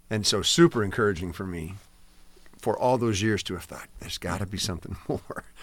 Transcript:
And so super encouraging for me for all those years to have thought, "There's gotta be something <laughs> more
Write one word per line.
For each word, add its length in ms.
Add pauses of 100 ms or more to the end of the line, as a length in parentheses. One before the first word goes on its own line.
And 180
so 140
super 420
encouraging 500
for 140
me 280 (840)
for 200
all 200
those 240
years 220
to 100
have 100
thought, 240 (120)
"There's 180
gotta 280
be 120
something 440
<laughs> 60
more 360 (180)